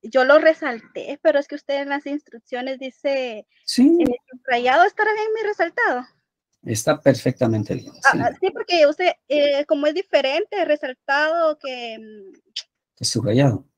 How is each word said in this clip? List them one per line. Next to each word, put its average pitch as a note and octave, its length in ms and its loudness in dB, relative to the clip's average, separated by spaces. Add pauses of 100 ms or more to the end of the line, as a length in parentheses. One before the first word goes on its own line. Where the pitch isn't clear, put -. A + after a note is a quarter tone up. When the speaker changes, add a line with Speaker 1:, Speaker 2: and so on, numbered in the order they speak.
Speaker 1:
yo B3+ 220 0
lo C#4+ 160 8
resalté, D4 800 -2
pero D4+ 160 2
es C#4+ 100 -4
que C#4+ 80 -14
usted C#4 260 -6
en C#4 80 -10
las C#4+ 160 -6
instrucciones C4 720 -10
dice, C4 680 -6 (200)
Speaker 2:
Sí. D4+ 340 4
Speaker 1:
eh, B3 160 2 (160)
subrayado, B3+ 540 2
¿estará G#4+ 280 0
bien G#4+ 220 -4
mi A4 120 -4
resaltado? E4+ 600 -2 (560)
Speaker 2:
Está B2 360 -2
perfectamente A#2+ 760 0
bien, - 180 -12 (120)
Speaker 1:
Ah, C#4 80 6
Speaker 2:
sí. - 80 0
Speaker 1:
ah, - 180 0
sí, F#4 120 -2
porque F4 360 2
usted, D#4+ 240 0 (160)
eh, C#4+ 380 0
como D4 200 0
es D4+ 80 0
diferente E4 720 -2
resaltado D4+ 920 -2
que, A#3+ 400 -10
mm, G#3+ 340 -20 (600)
Speaker 2:
Que A#2+ 100 -12
subrayado. A2+ 640 0 (100)